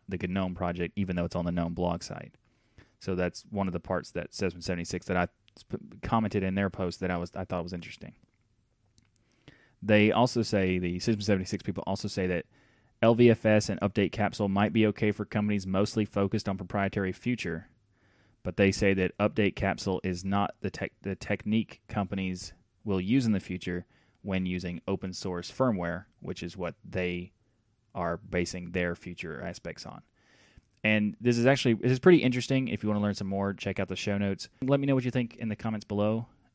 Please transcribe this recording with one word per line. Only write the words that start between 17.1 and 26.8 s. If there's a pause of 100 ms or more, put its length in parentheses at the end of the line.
future, (720)
but
they
say
that
Update
Capsule
is
not
the
tech-, (100)
the
technique
companies (300)
will
use
in
the
future (380)
when
using
open
source
firmware, (140)
which
is
what (100)